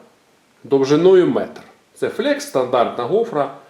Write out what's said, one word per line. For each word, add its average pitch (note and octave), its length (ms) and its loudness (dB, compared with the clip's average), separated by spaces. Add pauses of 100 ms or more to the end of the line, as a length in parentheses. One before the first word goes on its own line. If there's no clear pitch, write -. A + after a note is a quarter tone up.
(640)
довжиною D3+ 640 4
метр. A2 340 -4 (340)
Це B2 140 -6
флекс, C#4+ 380 -4
стандартна B2 580 -2
гофра, D3 500 -2 (160)